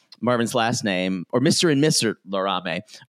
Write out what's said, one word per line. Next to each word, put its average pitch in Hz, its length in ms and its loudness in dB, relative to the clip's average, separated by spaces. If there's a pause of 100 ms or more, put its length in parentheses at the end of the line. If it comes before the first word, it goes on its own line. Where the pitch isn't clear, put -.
(220)
Marvin's 117 340 0
last 117 280 0
name, 92 460 -2
or 123 100 0
Mister 165 300 2
and 139 100 2
Mister 131 380 2 (100)
Larame, 92 520 -2 (300)